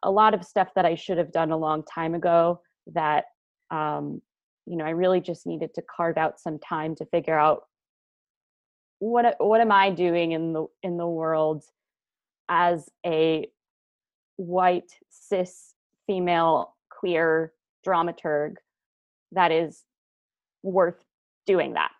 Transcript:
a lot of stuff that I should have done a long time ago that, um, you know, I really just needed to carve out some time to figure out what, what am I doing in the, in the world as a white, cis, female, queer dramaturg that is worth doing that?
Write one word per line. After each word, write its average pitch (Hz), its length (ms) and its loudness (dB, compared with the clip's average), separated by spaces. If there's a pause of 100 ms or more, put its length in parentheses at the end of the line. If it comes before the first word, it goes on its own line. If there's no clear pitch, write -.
a - 80 0
lot 214 240 4
of 180 100 -4
stuff 185 300 -2
that 185 120 2
I 165 80 2
should 165 240 -4
have 165 140 -2
done 160 200 0
a 160 40 -2
long 156 280 -2
time 165 300 -6
ago 170 460 2 (280)
that, 156 380 -2 (440)
um, 151 500 -6 (460)
you 175 100 -8
know, 160 80 -6
I 156 60 -4
really 180 300 2
just 170 260 -10
needed 165 280 -8
to 165 80 -10
carve - 340 -4
out 160 240 -2
some 156 180 -8
time 160 380 -6
to 156 100 -12
figure 160 320 -2
out 151 240 4 (1400)
what, 233 400 2
what 214 220 4
am 220 120 4
I 196 180 6
doing 170 420 0
in 165 200 -2
the, 156 140 -4 (160)
in 175 140 -4
the 170 100 -4
world 160 580 -2 (840)
as 175 400 2 (180)
a 160 420 0 (880)
white, 180 560 0 (160)
cis, - 680 -6 (320)
female, 170 680 0 (140)
queer 165 640 0 (340)
dramaturg 165 680 -2 (760)
that 175 200 2
is 160 320 -2 (760)
worth 180 420 0 (420)
doing 170 280 0
that? 78 260 -2